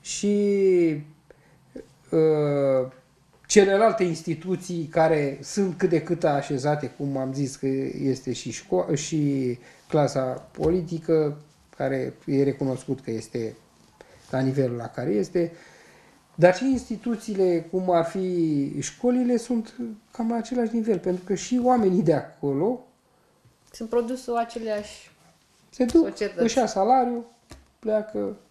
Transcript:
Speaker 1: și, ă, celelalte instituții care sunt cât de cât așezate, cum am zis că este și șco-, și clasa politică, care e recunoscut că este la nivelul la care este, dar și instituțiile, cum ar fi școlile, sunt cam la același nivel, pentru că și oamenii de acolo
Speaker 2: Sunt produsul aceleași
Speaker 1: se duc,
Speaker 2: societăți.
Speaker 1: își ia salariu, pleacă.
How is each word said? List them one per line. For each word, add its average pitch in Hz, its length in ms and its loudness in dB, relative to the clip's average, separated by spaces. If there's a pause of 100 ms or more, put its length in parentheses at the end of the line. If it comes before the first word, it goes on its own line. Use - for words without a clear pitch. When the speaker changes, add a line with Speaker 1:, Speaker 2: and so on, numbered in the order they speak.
Speaker 1:
și, - 360 -2 (1800)
ă, 143 800 2 (540)
celelalte 196 580 4
instituții 170 800 -4
care 156 580 2
sunt 190 360 -2
cât 185 100 2
de 160 140 2
cât 165 220 -4
așezate, 147 760 0
cum 139 180 -4
am 135 160 -4
zis 135 240 -4
că - 100 -6 (360)
este 131 300 -2
și - 200 -8
șco-, 180 420 -2
și 139 640 -2 (300)
clasa 139 340 0 (280)
politică, 160 880 0 (400)
care 131 380 -4 (120)
e 139 160 2
recunoscut 139 580 -2
că - 100 -10
este 113 460 -8 (760)
la 131 100 -2
nivelul 131 360 0
la 117 100 -10
care 127 240 -6
este, 180 420 -2 (800)
dar 180 200 6
și 247 160 -6
instituțiile, 196 1000 0
cum 185 200 0
ar 170 140 4
fi 165 760 -2
școlile, 247 560 0
sunt 226 380 -4 (380)
cam 226 160 -4
la 233 80 0
același 226 380 -2
nivel, 220 240 0
pentru 180 260 -4
că 202 100 -2
și 247 280 -2
oamenii 220 400 4
de 160 120 4
acolo 147 720 -4 (880)
Speaker 2:
Sunt 226 160 -12
produsul 240 480 -2
aceleași 226 760 -6 (600)
Speaker 1:
se - 140 0
duc, 320 240 6
Speaker 2:
societăți. 202 340 -4
Speaker 1:
își 233 160 2
ia 233 80 4
salariu, 240 580 2 (540)
pleacă. 208 580 -2 (140)